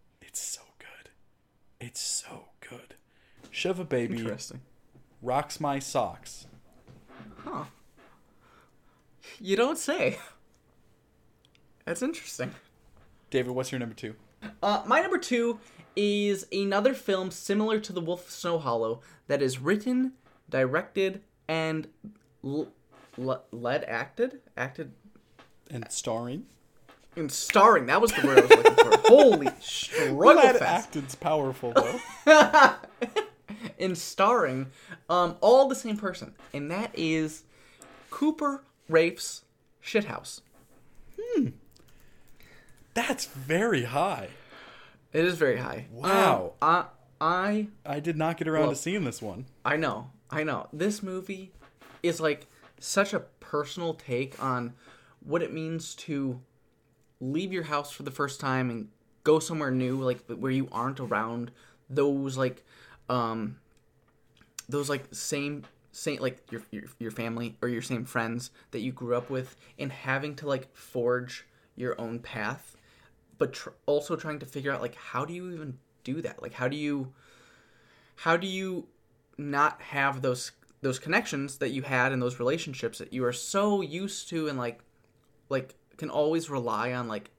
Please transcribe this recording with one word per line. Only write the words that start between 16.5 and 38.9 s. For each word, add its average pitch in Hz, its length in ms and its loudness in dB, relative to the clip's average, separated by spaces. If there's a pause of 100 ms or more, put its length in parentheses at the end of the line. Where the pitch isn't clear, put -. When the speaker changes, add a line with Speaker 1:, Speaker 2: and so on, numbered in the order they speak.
Speaker 2:
another 196 420 2
film 185 360 -2
similar 214 500 -2
to 214 120 -10
The 175 80 -6
Wolf 175 260 -6
of - 60 -20
Snow 170 260 -4
Hollow 117 420 -2 (260)
that 139 160 0
is 127 160 0
written, 254 540 0 (360)
directed, 185 760 -2 (260)
and 160 400 -4 (560)
l-, 143 240 -4 (500)
l-, 127 320 -4
led 120 340 -4
acted? 233 560 -4 (160)
Acted? 131 360 -8 (800)
Speaker 1:
And 117 200 -10
starring? 123 560 -6 (680)
Speaker 2:
And 151 160 -4
starring. 202 540 8
That 156 140 4
was 226 120 4
the - 140 2
word 269 120 8
I - 40 12
was - 80 4
looking 440 240 12
for. 440 240 8
Speaker 1:
<laughs> - 100 2
Speaker 2:
Holy 233 400 12 (120)
struggle - 560 -2 (200)
Speaker 1:
Led 262 220 8
Speaker 2:
fest. 175 300 0
Speaker 1:
acted's 139 260 -8
powerful, 147 580 -2
though. 240 280 2 (260)
Speaker 2:
<laughs> 294 480 10 (1080)
And 185 160 -2
starring, 170 680 0 (420)
um, 170 320 2
all 262 280 8
the 262 60 -4
same 220 220 -6
person. - 380 -10 (180)
And 143 180 -8
that 190 240 -6
is 156 500 -2 (640)
Cooper 294 540 -2 (240)
Raife's - 540 2 (400)